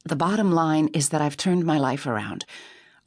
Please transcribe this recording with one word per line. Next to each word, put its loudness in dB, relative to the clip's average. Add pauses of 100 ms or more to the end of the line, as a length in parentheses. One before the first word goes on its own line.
the -2
bottom 2
line 2
is 0
that 0
I've -2
turned 2
my 2
life -2
around. -4 (600)